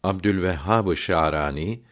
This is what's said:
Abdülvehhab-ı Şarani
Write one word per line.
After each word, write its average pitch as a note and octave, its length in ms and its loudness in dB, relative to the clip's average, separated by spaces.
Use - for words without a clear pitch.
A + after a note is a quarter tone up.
Abdülvehhab-ı F#2+ 920 0
Şarani D#2 840 -2